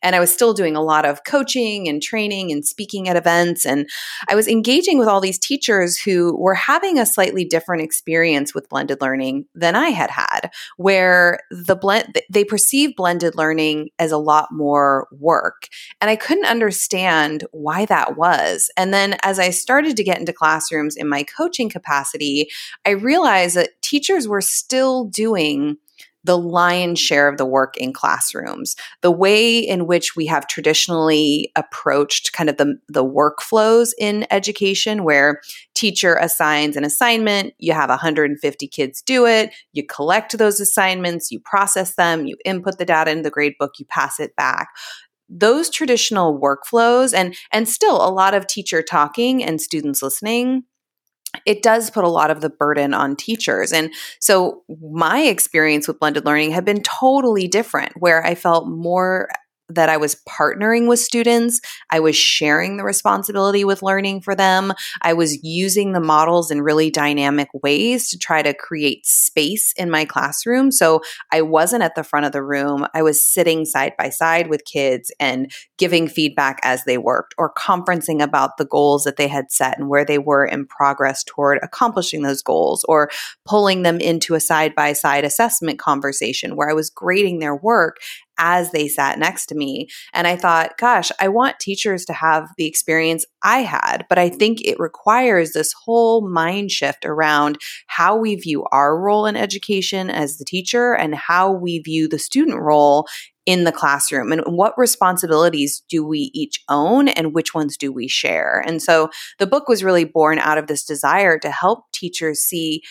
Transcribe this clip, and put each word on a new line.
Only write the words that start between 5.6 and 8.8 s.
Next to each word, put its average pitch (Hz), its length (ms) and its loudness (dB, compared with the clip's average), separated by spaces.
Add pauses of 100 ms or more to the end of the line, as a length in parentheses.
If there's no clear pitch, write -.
who 175 400 0
were 190 180 2
having 330 440 0
a 226 80 2
slightly 190 380 0
different 170 380 -2
experience 160 720 0
with - 160 -8
blended 139 320 -4